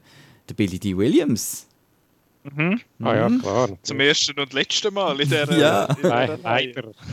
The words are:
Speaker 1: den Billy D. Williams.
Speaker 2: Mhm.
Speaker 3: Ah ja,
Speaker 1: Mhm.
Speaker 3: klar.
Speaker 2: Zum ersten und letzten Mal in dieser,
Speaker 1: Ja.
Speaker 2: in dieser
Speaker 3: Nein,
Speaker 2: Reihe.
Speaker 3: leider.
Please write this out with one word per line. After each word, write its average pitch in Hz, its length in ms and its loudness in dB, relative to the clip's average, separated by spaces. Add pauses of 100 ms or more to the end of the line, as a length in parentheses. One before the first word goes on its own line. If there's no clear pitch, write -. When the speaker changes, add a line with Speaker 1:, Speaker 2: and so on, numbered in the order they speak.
(480)
Speaker 1:
den - 80 -14
Billy 92 220 0
D. 95 180 -2
Williams. 147 720 0 (760)
Speaker 2:
Mhm. 156 360 -2 (220)
Speaker 3:
Ah 117 120 2
ja, 110 140 4
Speaker 1:
Mhm. 247 120 2
Speaker 3:
klar. 110 280 0 (140)
Speaker 2:
Zum 135 180 -4
ersten 143 400 2
und 135 140 -6
letzten 190 400 -2
Mal 165 260 0
in 147 80 2
dieser, 147 300 0
Speaker 1:
Ja. 160 260 4
Speaker 2:
in 143 120 -2
dieser 143 120 0
Speaker 3:
Nein, 123 220 2
Speaker 2:
Reihe. 127 420 -2
Speaker 3:
leider. 117 180 -12 (220)